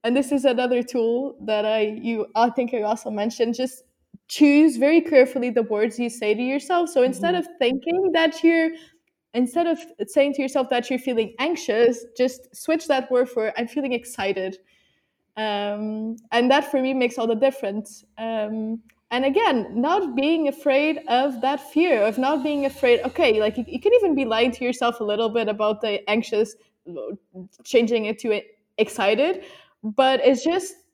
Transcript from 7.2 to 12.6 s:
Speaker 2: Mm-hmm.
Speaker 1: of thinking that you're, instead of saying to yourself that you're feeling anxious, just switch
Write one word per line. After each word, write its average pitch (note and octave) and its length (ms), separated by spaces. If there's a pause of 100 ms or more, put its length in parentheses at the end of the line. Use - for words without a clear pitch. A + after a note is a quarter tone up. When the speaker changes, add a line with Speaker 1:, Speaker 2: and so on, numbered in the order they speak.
Speaker 2:
Mm-hmm. E4+ 160
Speaker 1:
of - 80
thinking E4 540
that D#4+ 280
you're, E4 280 (600)
instead B3 360
of E4 100 (300)
saying C#4+ 260
to C#4+ 80
yourself C4 280
that A#3+ 200
you're B3+ 80
feeling A3+ 400
anxious, A#3+ 680 (120)
just - 380
switch D#4+ 340